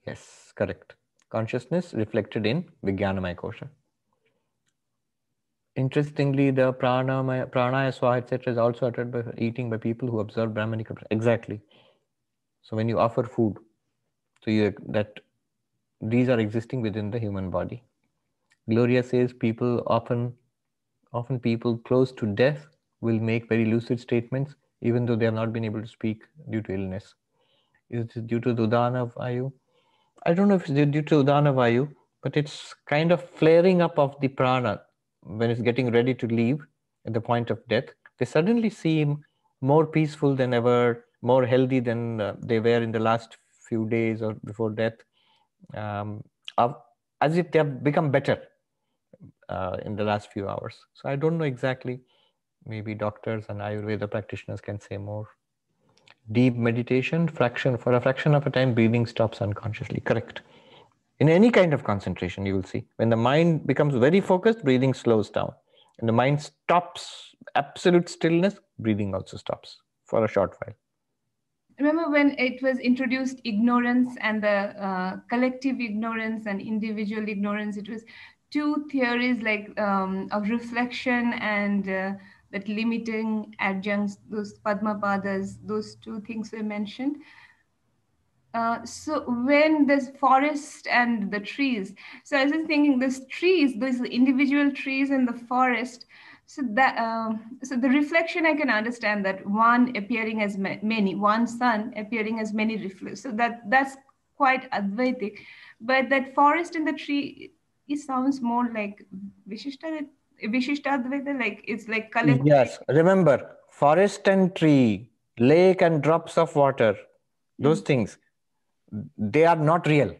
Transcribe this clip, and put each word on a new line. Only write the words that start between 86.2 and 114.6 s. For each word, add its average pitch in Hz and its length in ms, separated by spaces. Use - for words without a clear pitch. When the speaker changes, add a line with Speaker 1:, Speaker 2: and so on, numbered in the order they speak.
Speaker 2:
things 220 300
were 220 120
mentioned. 214 540
Uh, 233 320
so - 360
when 294 420
this 277 220
forest 277 680
and 233 440
the 202 80
trees, 202 540
so 277 120
I 262 60
was 285 80
just 320 160
thinking, 294 320
these 262 280
trees, 302 520
those 254 220
individual 269 720
trees 269 380
in 262 160
the 233 80
forest, 247 720
so - 160
that, 254 260
um, 226 680
so 262 140
the 247 100
reflection, 330 580
I 311 100
can 294 140
understand 214 560
that 190 220
one 233 480
appearing 220 460
as 202 160
ma-, 190 240
many, 208 340
one 208 320
sun 226 480
appearing 220 460
as 208 120
many 220 220
reflections. - 460
So 269 100
that, 220 380
that's 269 260
quite 262 360
Advaitic. 233 640
But 262 300
that 269 260
forest 311 400
and 311 100
the 320 60
tree, - 600
it 285 120
sounds 262 420
more 233 320
like 208 320
Vishishta, 269 360
that 311 240
Vishishtadvaita, 269 960
like, 214 280
it's 220 200
like 220 240
collective. 139 340
Speaker 1:
Yes. 143 420
Remember, 165 720
forest 180 580
and 190 280
tree, 127 560